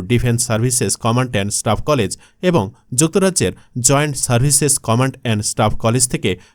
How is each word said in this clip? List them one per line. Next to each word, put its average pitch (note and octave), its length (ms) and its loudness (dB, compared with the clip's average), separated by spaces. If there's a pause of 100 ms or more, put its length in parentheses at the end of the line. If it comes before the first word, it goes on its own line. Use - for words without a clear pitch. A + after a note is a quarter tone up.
ডিফেন্স A#2+ 400 2
সার্ভিসেস A2+ 500 0
কমান্ড B2 360 0
অ্যান্ড G2+ 200 -2
স্টাফ G#2+ 300 -2
কলেজ C3 280 0 (320)
এবং F3 220 2 (300)
যুক্তরাজ্যের D#3+ 580 2 (280)
জয়েন্ট C#3 360 2
সার্ভিসেস C3+ 640 0
কমান্ড B2 380 0
অ্যান্ড G#2+ 280 -2
স্টাফ G#2+ 340 0
কলেজ B2 300 0
থেকে A#2 220 -4 (240)